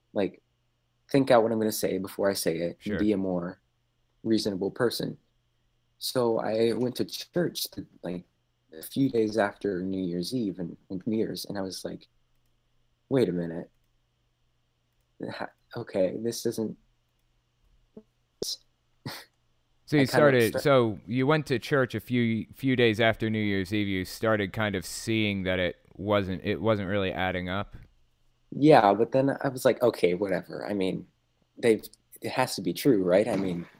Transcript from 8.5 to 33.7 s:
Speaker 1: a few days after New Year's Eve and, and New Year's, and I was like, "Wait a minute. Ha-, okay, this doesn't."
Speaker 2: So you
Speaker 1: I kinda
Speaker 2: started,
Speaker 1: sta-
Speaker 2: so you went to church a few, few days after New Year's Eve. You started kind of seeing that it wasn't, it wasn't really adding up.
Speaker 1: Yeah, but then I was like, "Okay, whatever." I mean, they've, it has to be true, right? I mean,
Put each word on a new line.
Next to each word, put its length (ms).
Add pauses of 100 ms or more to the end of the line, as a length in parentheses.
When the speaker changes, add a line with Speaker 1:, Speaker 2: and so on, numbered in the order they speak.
Speaker 1:
a 40
few 280
days 280
after 440
New 200
Year's 320
Eve 240
and, 180 (140)
and 160
New 120
Year's, 280
and 120
I 40
was 220
like, 240 (1000)
"Wait 180
a 40
minute. 380 (1600)
Ha-, 180 (260)
okay, 440
this 220
doesn't." 340 (3000)
Speaker 2:
So 100
you 80
Speaker 1:
I 20
kinda 260
Speaker 2:
started, 80
Speaker 1:
sta- 200
Speaker 2:
so 460
you 200
went 200
to 120
church 360
a 60
few, 540
few 220
days 240
after 300
New 120
Year's 300
Eve. 160
You 160
started 480
kind 220
of 100
seeing 600
that 140
it 180 (200)
wasn't, 480
it 160
wasn't 300
really 220
adding 360
up. 260 (760)
Speaker 1:
Yeah, 440
but 180
then 300
I 60
was 160
like, 180
"Okay, 320
whatever." 520
I 80
mean, 320 (520)
they've, 240 (400)
it 80
has 260
to 60
be 100
true, 320
right? 240
I 80
mean, 300 (140)